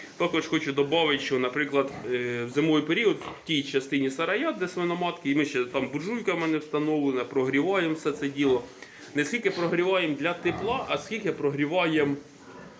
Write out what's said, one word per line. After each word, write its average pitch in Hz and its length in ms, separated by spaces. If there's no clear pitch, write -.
Також 160 300
хочу 151 260
добавити, 143 500
що, 131 160
наприклад, 135 520
е, 123 340
в 120 40
зимовий 151 340
період 170 340
в - 300
тій 147 160
частині 139 460
сарая, 196 420
де 185 160
свиноматки, 175 640
і 139 40
ми 151 100
ще 123 200
там 131 240
буржуйка 190 440
в 165 60
мене 160 180
встановлена, 147 640
прогріваємо 151 720
все 156 180
це 143 160
діло. 135 360
Не 147 100
скільки 202 260
прогріваємо 170 680
для 170 140
тепла, 185 560
а 147 80
скільки 202 340
прогріваємо 147 840